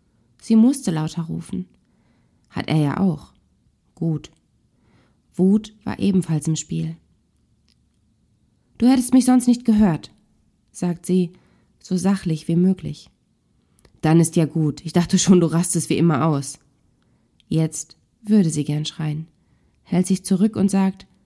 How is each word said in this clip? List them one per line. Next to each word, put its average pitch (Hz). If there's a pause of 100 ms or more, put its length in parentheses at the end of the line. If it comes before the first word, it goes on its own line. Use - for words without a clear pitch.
(420)
Sie 226
musste 254
lauter 160
rufen. 165 (840)
Hat -
er 156
ja 143
auch. 180 (640)
Gut. 160 (1040)
Wut 196 (120)
war -
ebenfalls 170
im 156
Spiel. 165 (1800)
"Du 233
hättest 254
mich 254
sonst 254
nicht 240
gehört", 208 (600)
sagt 175
sie, 180 (480)
so -
sachlich 180
wie 165
möglich. 180 (920)
"Dann 165
ist 165
ja 165
gut. 151
Ich 160
dachte 175
schon, 180
du 165
rastest 165
wie -
immer 156
aus." 143 (880)
Jetzt - (260)
würde 208
sie 147
gern 147
schreien, 151 (560)
hält 180
sich 185
zurück 202
und 196
sagt, 190 (180)